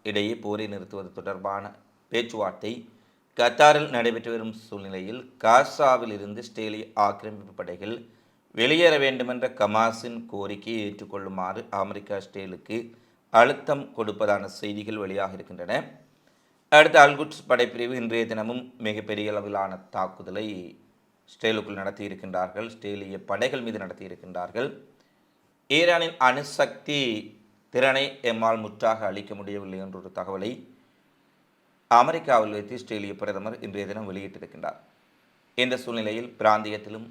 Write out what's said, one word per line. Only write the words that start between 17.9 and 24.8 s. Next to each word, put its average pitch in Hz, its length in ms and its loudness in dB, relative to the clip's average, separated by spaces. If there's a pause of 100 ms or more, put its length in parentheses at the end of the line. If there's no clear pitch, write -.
இன்றைய 117 300 -2
தினமும் 113 520 -6
மிகப்பெரிய 107 540 -4
அளவிலான 101 460 -4 (120)
தாக்குதலை 95 840 -8 (540)
இஸ்ரேலுக்குள் 104 500 -2
நடத்தியிருக்கின்றார்கள், 98 920 -6
இஸ்ரேலிய 98 460 -10
படைகள் 120 440 -6
மீது 113 160 -8
நடத்தியிருக்கின்றார்கள். 92 1000 -10 (920)